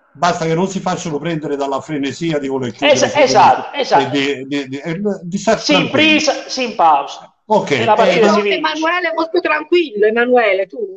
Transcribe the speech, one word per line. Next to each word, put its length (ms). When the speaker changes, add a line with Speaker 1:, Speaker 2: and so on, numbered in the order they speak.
Speaker 1:
basta 340
che 100
non 120
si 140
facciano 380
prendere 360
dalla 240
frenesia 600
di 80
voler 240
chiudere 220
Speaker 2:
Esa-, 140
Speaker 1:
subito 180
Speaker 2:
esatto, 520
esatto. 260
Speaker 1:
e 60
di, 380
di, 200
di, 120
e 220
di 160
star 220
Speaker 2:
Sin 180
Speaker 1:
tranquilli. 320
Speaker 2:
prisa, 240
sin 260
pausa. 580
Speaker 1:
Ok, 260
Speaker 2:
E 140
la 80
partita 320
Speaker 1:
eh, 40
Speaker 2:
si 60
Speaker 3:
No, 60
Speaker 2:
vince. 160
Speaker 3:
Emanuele 520
è 60
molto 240
tranquillo, 680
Emanuele, 580
tu 120